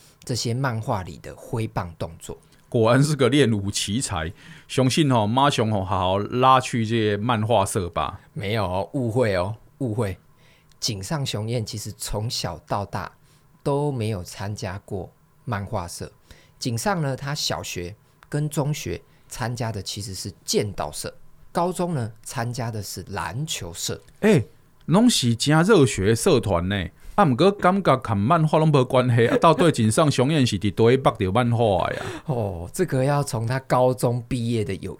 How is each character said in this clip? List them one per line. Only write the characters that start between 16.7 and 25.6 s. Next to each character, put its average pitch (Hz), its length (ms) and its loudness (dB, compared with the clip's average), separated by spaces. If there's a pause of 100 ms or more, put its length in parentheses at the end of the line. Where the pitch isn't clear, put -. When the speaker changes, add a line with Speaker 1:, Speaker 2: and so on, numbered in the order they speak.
Speaker 1:
上 185 240 -2
呢， 135 140 -2
他 139 180 -8
小 90 300 -6
学 90 320 -10 (320)
跟 147 220 -2
中 147 240 -2
学 - 280 -8 (280)
参 120 260 -6
加 117 160 -4
的 104 100 -8
其 - 200 -10
实 98 120 -10
是 98 160 -10 (140)
剑 123 300 -2
道 78 180 -6
社， - 240 -10 (380)
高 180 180 0
中 175 220 -4
呢 117 180 -4 (120)
参 120 280 -6
加 120 180 -6
的 110 140 -8
是 92 260 -12
篮 98 380 -6
球 85 260 -8
社。 - 280 -8 (200)
Speaker 2:
欸， 190 240 6 (420)
拢 220 220 6
是 120 240 2
真 147 300 2